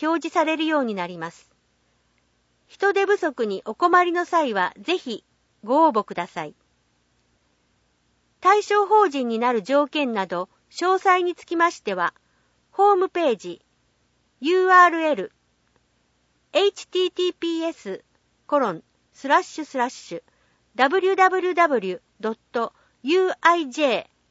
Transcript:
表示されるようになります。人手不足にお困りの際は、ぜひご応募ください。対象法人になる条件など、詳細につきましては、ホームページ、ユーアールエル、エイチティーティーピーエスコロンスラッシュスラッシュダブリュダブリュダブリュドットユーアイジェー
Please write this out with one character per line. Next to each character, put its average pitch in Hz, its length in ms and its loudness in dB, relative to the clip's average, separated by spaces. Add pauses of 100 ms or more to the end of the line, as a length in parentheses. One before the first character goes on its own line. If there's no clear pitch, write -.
表 320 200 -2
示 330 80 -8
さ 320 160 0
れ 320 100 -2
る 311 100 -4
よ 311 140 0
う 262 60 -2
に 220 100 -6
な 180 100 -6
り 175 120 -14
ま 165 140 -12
す。 - 200 -20 (1160)
人 392 260 -2
手 392 120 2
不 392 120 2
足 269 280 -4
に 196 200 -6
お 220 100 -10
困 349 260 4
り 349 120 0
の 349 100 -2
際 320 300 0
は、 185 260 -2
ぜ 311 180 -4
ひ 233 280 -10 (400)
ご 277 200 2
応 311 60 4
募 214 140 -2
く - 80 -14
だ 175 120 -6
さ 165 200 -12
い。 151 100 -18 (1800)
対 403 220 4
象 415 260 0
法 415 220 4
人 269 180 -4
に 226 120 -2
な 240 120 0
る 233 100 0
条 277 260 0
件 277 260 -2
な 196 120 -2
ど、 180 220 -6 (240)
詳 370 280 0
細 370 240 2
に 349 120 -4
つ - 100 -20
き 339 120 -6
ま 339 120 2
し - 140 -14
て 208 100 -4
は、 180 200 -2 (580)
ホ 403 220 4
ー - 20 4
ム 370 140 0
ペ 330 220 0
ー 220 40 0
ジ、 175 260 -14 (840)
ユ 370 220 2
ー 359 160 8
ア 349 40 6
ー - 20 4
ル 330 140 -4
エ 302 120 0
ル、 190 160 -10 (1200)
エ 359 160 2
イ 403 60 0
チ - 160 -18
テ 359 100 -4
ィ 370 60 0
ー 349 80 -4
テ 359 80 -6
ィ 359 80 0
ー 339 100 -12
ピ 330 220 -4
ー 330 60 -4
エ 330 40 -6
ス - 320 -14 (420)
コ 294 140 0
ロ 220 140 -2
ン 160 100 -14 (300)
ス - 160 -14
ラ 302 80 4
ッ 370 60 2
シ - 180 -12
ュ 294 40 -8
ス - 120 -10
ラ 240 80 0
ッ 254 40 -6
シ - 280 -16
ュ - 60 -14 (520)
ダ 269 140 2
ブ 370 100 0
リ 381 140 0
ュ - 20 -2
ダ 381 140 4
ブ 370 100 -2
リ 359 120 -4
ュ - 20 -4
ダ 339 160 2
ブ 262 100 0
リ 185 140 -8
ュ 175 80 -12 (180)
ド 220 140 -6
ッ - 40 -14 (140)
ト 233 220 -6 (300)
ユ 370 260 2
ー - 100 -4
ア 339 160 4
イ 320 140 -4
ジ 294 140 -4
ェ 233 180 2
ー - 40 -14 (260)